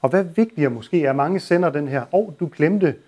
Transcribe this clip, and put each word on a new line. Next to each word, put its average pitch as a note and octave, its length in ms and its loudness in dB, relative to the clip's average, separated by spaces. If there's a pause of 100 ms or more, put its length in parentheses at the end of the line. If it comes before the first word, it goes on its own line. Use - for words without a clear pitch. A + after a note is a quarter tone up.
Og C3 80 2
hvad F#3+ 120 2
vigtigere E3 480 0
måske C3 340 -2
er, C3+ 80 2
mange D3+ 280 -2
sender F3 300 2
den D3 180 -4
her, C3 260 -4
"Åh, G3 260 0
du E3 160 -4
glemte E3 380 2 (120)